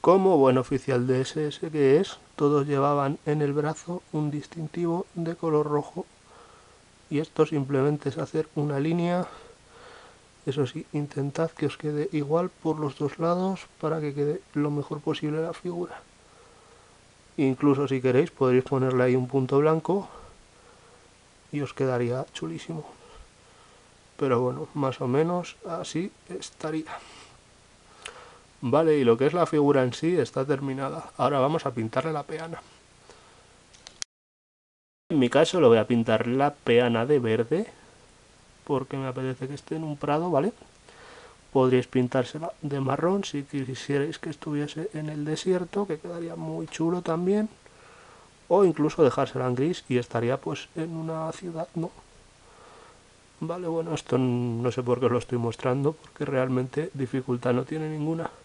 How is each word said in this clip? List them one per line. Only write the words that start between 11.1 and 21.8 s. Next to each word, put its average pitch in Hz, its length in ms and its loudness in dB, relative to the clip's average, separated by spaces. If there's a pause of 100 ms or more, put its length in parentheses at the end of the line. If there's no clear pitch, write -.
que - 160 -4
os - 120 -4
quede 151 340 -4
igual 160 380 0
por 156 280 -4
los 147 200 -6
dos 147 200 -4
lados 180 480 -2 (140)
para 165 200 -2
que 147 140 -6
quede 147 280 -2 (100)
lo 147 180 0
mejor 147 300 -4
posible 156 400 -4
la 165 140 -4
figura. 175 480 -8 (1400)
Incluso, 139 500 2
si 131 140 -2
queréis, 131 280 4
podréis 127 340 4
ponerle 131 400 2
ahí 123 120 4
un 127 100 0
punto 131 320 2
blanco 160 500 2 (1400)
y 147 120 -4
os 135 100 -8
quedaría 127 600 -2